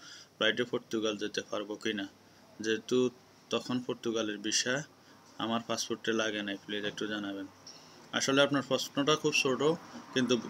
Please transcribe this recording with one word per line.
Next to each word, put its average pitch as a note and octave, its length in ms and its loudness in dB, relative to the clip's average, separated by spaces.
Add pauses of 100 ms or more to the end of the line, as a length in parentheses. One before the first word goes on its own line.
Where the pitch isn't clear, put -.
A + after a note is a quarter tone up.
(380)
ফ্লাইটে A2 260 4
পর্তুগাল A2 540 -2
যেতে G#2 240 -4
পারবো G#2 340 -6
কি G#2+ 180 -2
না? G2 140 -6 (520)
যেহেতু A2 500 2 (400)
তখন B2 300 -2
পর্তুগালের A2+ 580 -2
ভিসা B2 460 0 (540)
আমার A2+ 300 0
পাসপোর্টে A2+ 460 -2
লাগে A2 300 0
নাই, G2+ 220 -4
প্লিজ G#2 200 -4
একটু G#2 220 -4
জানাবেন। G2+ 400 -6 (640)
আসলে C3+ 300 4
আপনার C#3+ 260 4
প্রশ্নটা C#3 480 2
খুব D3+ 180 0
ছোট, C3 300 2 (500)
কিন্তু B2 240 4 (120)